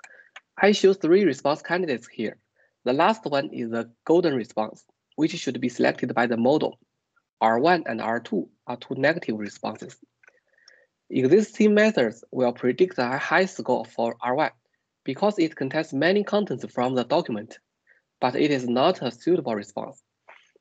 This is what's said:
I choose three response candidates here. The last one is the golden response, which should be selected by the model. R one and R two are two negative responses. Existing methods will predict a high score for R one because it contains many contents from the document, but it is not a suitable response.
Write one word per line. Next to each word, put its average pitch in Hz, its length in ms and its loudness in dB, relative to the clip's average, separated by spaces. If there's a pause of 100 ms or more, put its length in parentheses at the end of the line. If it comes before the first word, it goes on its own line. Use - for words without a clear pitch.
(600)
I 202 100 6
choose 190 260 4
three 185 280 4
response 143 360 0
candidates 165 460 -4
here. - 300 -8 (480)
The 123 80 0
last 185 320 2
one 143 280 -2
is 120 160 -8
the 117 220 -6 (140)
golden 165 300 4
response, 110 480 -6 (320)
which 156 160 0
should 131 280 -6
be 123 100 -2
selected 123 460 -2
by 120 120 2
the 117 100 -2
model. 131 420 2 (640)
R 113 180 4
one 165 260 2
and 113 160 -6
R 113 180 -2
two - 300 -6 (160)
are 123 120 -8
two - 180 -10
negative 139 420 -2
responses. 104 600 -12 (1120)
Existing 208 680 4
methods 208 560 2
will 123 220 0
predict 123 440 0
a 127 200 -2
high 165 280 2
score 120 400 -4
for 117 360 -4
R 123 120 -2
one 143 180 0 (520)
because 202 340 -2
it 160 180 -2
contains 151 380 -4
many 180 300 2
contents 202 500 -4
from 127 220 0
the 123 80 0
document, 120 560 -4 (640)
but 127 140 0
it 143 140 2
is 127 180 -2
not 135 340 2
a 127 100 -4
suitable 160 420 -2
response. - 480 -10 (600)